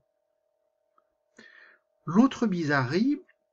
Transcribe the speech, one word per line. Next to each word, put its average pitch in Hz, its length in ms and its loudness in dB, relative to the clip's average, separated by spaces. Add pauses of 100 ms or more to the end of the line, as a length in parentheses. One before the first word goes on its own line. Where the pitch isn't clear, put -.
(2000)
L'autre 226 420 2
bizarrerie, 170 760 -2 (320)